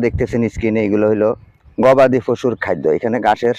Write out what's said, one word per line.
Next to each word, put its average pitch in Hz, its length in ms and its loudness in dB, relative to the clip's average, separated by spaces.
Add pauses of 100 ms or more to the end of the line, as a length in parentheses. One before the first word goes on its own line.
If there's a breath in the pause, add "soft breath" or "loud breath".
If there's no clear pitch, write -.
দেখতেছেন 120 360 -2 (120)
স্ক্রিনে, 113 340 -2
এগুলো 104 240 0
হলো 107 180 2 (560)
গবাদি 131 400 6
পশুর 120 280 -2 (100)
খাদ্য। 82 220 -4 (120)
এখানে 117 220 -4
ঘাসের 110 400 0